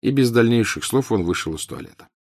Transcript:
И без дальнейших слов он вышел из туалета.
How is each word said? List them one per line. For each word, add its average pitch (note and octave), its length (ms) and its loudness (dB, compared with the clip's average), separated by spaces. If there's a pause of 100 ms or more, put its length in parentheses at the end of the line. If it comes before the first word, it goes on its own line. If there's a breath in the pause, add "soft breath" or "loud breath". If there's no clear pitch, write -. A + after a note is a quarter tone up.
И B2+ 100 0
без C3 200 2
дальнейших A#2 520 2
слов C3 280 -2
он G2 120 0
вышел E2 320 -4
из - 100 -12
туалета. - 440 -16 (120)